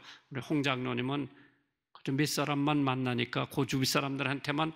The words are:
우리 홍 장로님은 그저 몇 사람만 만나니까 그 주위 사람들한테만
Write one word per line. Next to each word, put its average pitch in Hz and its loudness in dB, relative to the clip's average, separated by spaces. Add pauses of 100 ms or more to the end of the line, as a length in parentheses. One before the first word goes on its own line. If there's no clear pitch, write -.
(300)
우리 135 -6
홍 151 0
장로님은 127 -2 (640)
그저 - -6
몇 143 4
사람만 147 2
만나니까 127 0
그 139 2
주위 131 2
사람들한테만 139 0